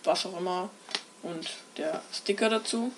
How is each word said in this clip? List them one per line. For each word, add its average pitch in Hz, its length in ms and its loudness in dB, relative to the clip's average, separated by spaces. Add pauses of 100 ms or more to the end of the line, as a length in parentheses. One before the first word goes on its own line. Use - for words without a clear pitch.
was 170 240 4
auch 185 100 -6
immer, 180 320 0 (540)
und 170 260 -4 (260)
der 156 280 -2 (100)
Sticker 202 360 2
dazu. 233 480 2